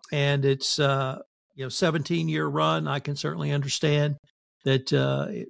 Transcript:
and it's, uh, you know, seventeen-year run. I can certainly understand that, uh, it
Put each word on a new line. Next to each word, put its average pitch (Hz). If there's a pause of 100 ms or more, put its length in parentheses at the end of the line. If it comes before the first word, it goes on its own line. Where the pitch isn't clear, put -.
(100)
and 143
it's, 139
uh, 135 (340)
you 135
know, 127
seventeen-year 160
run. 156
I 139
can 143
certainly 147
understand 147 (480)
that, 135
uh, 135
it -